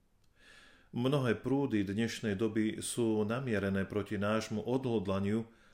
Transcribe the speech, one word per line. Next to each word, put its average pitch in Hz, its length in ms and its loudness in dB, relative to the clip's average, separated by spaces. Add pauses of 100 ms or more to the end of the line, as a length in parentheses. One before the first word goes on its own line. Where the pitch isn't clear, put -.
(920)
Mnohé 127 480 2
prúdy 131 480 2
dnešnej 107 480 -2
doby 107 480 0
sú 110 400 0
namierené 101 640 0
proti 101 320 -4
nášmu 107 480 -2
odhodlaniu 110 800 0 (280)